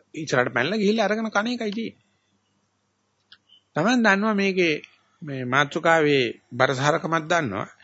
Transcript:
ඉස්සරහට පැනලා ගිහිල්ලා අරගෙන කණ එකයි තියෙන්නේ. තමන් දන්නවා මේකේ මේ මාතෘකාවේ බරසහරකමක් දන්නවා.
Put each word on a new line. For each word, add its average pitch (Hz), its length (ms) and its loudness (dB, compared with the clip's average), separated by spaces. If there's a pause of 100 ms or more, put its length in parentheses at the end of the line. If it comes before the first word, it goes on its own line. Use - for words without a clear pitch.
(100)
ඉස්සරහට 127 440 -2
පැනලා 147 240 0
ගිහිල්ලා 208 260 2
අරගෙන 214 260 -2
කණ 214 220 -2
එකයි 226 200 -6
තියෙන්නේ. - 360 -10 (1600)
තමන් 226 320 0
දන්නවා 208 320 2
මේකේ 185 400 2 (480)
මේ 139 220 -8
මාතෘකාවේ 147 800 2 (260)
බරසහරකමක් 147 720 0
දන්නවා. 151 420 -2 (180)